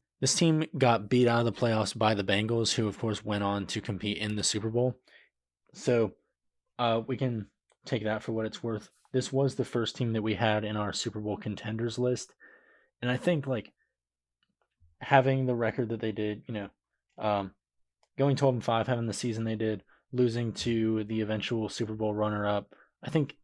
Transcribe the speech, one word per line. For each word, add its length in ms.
This 160
team 300
got 320
beat 180
out 180
of 0
the 140
playoffs 380
by 160
the 100
Bengals, 500
who, 140
of 100
course, 280
went 180
on 240
to 140
compete 360
in 180
the 80
Super 260
Bowl. 300
So, 400
uh, 260
we 120
can 300
take 180
that 200
for 80
what 140
it's 180
worth. 260
This 200
was 240
the 100
first 300
team 180
that 80
we 140
had 280
in 140
our 160
Super 260
Bowl 180
contenders 640
list. 340
And 100
I 60
think, 300
like, 260
having 460
the 100
record 340
that 100
they 120
did, 360
you 60
know, 160
um, 340
going 180
twelve 200
and 80
five, 240
having 180
the 80
season 300
they 120
did, 280
losing 420
to 500
the 180
eventual 480
Super 240
Bowl 200
runner-up, 600
I 60
think 340